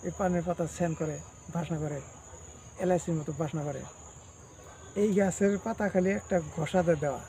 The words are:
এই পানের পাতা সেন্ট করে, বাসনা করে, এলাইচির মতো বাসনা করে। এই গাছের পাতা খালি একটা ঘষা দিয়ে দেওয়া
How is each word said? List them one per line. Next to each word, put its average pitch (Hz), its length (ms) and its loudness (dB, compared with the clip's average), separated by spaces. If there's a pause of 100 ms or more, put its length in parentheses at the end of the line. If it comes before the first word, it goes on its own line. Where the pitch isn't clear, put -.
এই 180 140 -4
পানের 180 280 2
পাতা 170 220 -2
সেন্ট 165 320 -2
করে, 151 200 -4 (340)
বাসনা 165 240 -4
করে, 147 240 -4 (760)
এলাইচির 180 360 2
মতো 151 220 -4
বাসনা 156 260 -2
করে। 139 180 -4 (1120)
এই 208 180 4
গাছের 196 500 4
পাতা 220 260 -2
খালি 185 200 4
একটা 196 320 2 (160)
ঘষা 170 260 2
দিয়ে 165 120 6
দেওয়া 139 340 -2